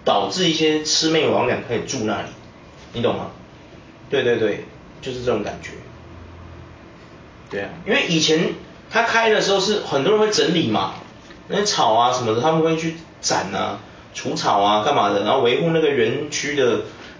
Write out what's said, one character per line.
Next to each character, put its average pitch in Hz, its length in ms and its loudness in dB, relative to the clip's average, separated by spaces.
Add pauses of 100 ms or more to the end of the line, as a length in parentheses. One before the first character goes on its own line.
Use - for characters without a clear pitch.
导 - 240 2
致 175 220 0
一 - 20 2
些 156 280 2
魑 160 300 0
魅 151 180 2
魍 127 200 2
魉 104 100 0 (100)
开 120 80 -2
始 - 100 -4
住 135 180 -4
那 101 180 -2
里， - 60 -12 (640)
你 117 80 -6
懂 107 120 2
吗？ 95 140 -8 (800)
对， 131 140 2
对， 120 120 4
对， 104 280 0 (360)
就 131 100 -8
是 123 140 -8
这 123 80 2
种 104 100 -2
感 85 200 -8
觉。 - 80 -14 (1800)
对 - 120 -4
啊， - 80 -8 (160)
因 208 80 2
为 - 140 2
以 160 120 2
前 160 300 4 (400)
它 226 140 2
开 226 260 2
的 196 100 4
时 175 120 0
候 196 60 4
是 202 220 0
很 139 240 -2
多 196 80 4
人 214 80 4
会 214 100 4
整 185 240 2
理 147 140 2
嘛， 98 280 -2 (520)
那 - 80 -2
些 208 80 2
草 - 300 2
啊 120 180 4
什 120 100 -2
么 110 120 0
的， 120 80 0
他 156 100 4
们 160 80 2
会 160 160 2
去 165 200 -4 (260)
斩 185 320 -2
啊、 - 260 -4 (320)
除 - 220 -6
草 82 260 0
啊、 107 240 4
干 - 100 2
嘛 101 140 4
的， 101 160 2
然 - 80 2
后 - 80 4
维 123 220 4
护 165 80 2
那 165 100 2
个 151 80 4
园 135 420 0
区 147 240 -4
的 117 280 2 (380)